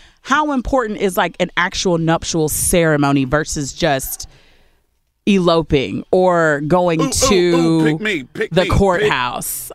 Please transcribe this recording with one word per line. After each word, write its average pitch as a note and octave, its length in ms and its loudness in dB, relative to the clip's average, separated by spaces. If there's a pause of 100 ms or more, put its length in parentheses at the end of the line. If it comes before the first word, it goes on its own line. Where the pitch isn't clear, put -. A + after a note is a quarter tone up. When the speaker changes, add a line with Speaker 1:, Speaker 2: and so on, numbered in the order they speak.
(220)
Speaker 1:
how D4 300 0
important A#3+ 480 -2
is, F#3+ 180 -2
like, F3 220 -2
an F3+ 180 -2
actual F3+ 400 0
nuptial D#3+ 520 0
ceremony C#3+ 720 2
versus D3 500 -4
just - 540 -4 (1000)
eloping E3 840 2
or E3+ 560 2
going E3+ 340 2
Speaker 2:
Ooh, - 60 0
ooh, C4 40 -4
Speaker 1:
to - 240 0 (220)
Speaker 2:
ooh, E3 280 2
pick D#3 160 0
me, G3 240 -4
pick - 260 -8
Speaker 1:
the F3+ 120 2
Speaker 2:
me, - 60 -2
pick F3+ 80 0
Speaker 1:
courthouse? F3+ 1000 -2